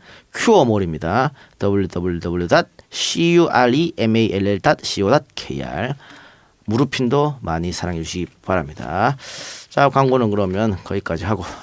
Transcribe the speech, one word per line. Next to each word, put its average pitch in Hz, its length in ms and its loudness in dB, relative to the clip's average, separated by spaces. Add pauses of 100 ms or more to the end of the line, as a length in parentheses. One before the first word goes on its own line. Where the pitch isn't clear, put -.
(340)
큐어몰입니다. 110 960 2 (280)
더블유더블유더블유 87 880 -2
닷 165 180 2 (220)
씨유알이엠에이엘엘 120 1700 2
닷 151 240 2
씨오 98 280 -2
닷 147 140 2 (100)
케이알. 69 600 -6 (720)
무르핀도 135 760 0
많이 85 300 -4
사랑해 85 320 -6
주시기 85 240 -6 (180)
바랍니다. 87 720 -2 (520)
자, 139 200 2
광고는 131 400 2
그러면 101 540 0
거기까지 92 420 -6
하고. 98 180 -2 (200)